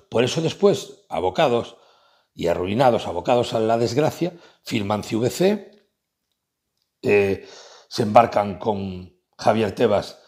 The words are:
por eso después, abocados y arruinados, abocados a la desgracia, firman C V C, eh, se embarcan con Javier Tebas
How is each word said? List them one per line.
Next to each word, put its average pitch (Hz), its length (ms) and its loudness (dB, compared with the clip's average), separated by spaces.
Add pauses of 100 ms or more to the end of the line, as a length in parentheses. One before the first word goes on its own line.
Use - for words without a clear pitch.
por 113 140 0
eso 127 180 -2
después, - 680 0
abocados 117 680 0 (560)
y 85 160 -4
arruinados, 101 580 2
abocados 113 480 -2
a 113 60 -2
la 113 180 0
desgracia, 147 580 -2 (260)
firman 104 400 -4
C 113 140 -6
V 117 140 0
C, 202 400 -2 (1300)
eh, 101 460 0 (400)
se - 140 -4
embarcan 104 560 2
con 95 580 -6 (220)
Javier 110 360 2
Tebas 104 540 0